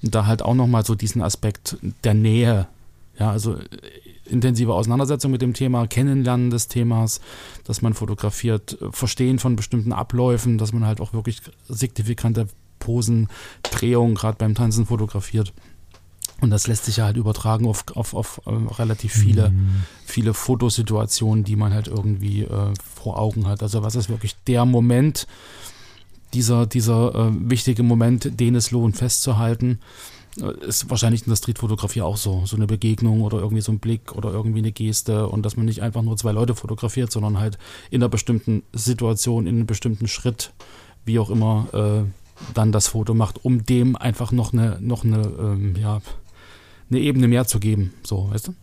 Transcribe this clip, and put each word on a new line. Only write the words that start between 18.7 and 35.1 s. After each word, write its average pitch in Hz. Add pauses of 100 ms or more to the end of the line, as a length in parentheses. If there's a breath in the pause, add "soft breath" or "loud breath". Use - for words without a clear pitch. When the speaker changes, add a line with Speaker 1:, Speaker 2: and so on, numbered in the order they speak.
Speaker 1:
viele, 101
Speaker 2:
Mhm. 95 (220 loud breath)
Speaker 1:
viele 113
Fotosituationen, 110
die 104
man 104
halt 104
irgendwie, 101
äh, 101 (220)
vor -
Augen 107
hat. 98
Also 107
was 107
ist 110
wirklich 110 (120)
der 120
Moment, 123 (1040 loud breath)
dieser, 120
dieser, 117
äh, 113 (180)
wichtige 120
Moment, 120
den 123
es 117
lohnt 117
festzuhalten, 117 (640 loud breath)
äh, -
ist -
wahrscheinlich 113
in -
der 110
Streetfotografie 107
auch 95
so. 95
So 107
eine 107
Begegnung 110
oder 107
irgendwie 104
so 107
ein 107
Blick 113
oder 101
irgendwie 110
eine 110
Geste 107